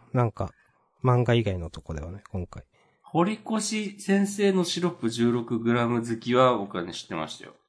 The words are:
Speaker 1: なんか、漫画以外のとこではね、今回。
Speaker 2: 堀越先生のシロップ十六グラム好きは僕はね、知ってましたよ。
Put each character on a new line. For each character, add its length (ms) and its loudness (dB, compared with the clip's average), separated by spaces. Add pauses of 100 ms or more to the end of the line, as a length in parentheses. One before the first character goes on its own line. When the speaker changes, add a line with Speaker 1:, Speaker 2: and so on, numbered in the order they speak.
(120)
Speaker 1:
な 120 2
ん 80 0
か、 200 -6 (500)
漫 220 4
画 100 4
以 80 4
外 160 -2
の 100 -8
と 140 -16
こ 120 -12
で 60 -8
は 120 -10
ね、 180 -16
今 160 -6
回。 180 -16 (380)
Speaker 2:
堀 320 0
越 680 -4
先 260 4
生 260 2
の 120 2
シ 160 -4
ロ 100 0
ッ 20 -2
プ 180 -4
十 200 2
六 280 -2
グ 160 2
ラ 120 2
ム 200 0
好 140 -4
き 140 0
は 220 6
僕 200 -6
は 80 -4
ね、 80 -8
知 120 -12
っ 40 -18
て 60 -8
ま 140 -4
し 100 -16
た 60 -20
よ。 100 -20 (140)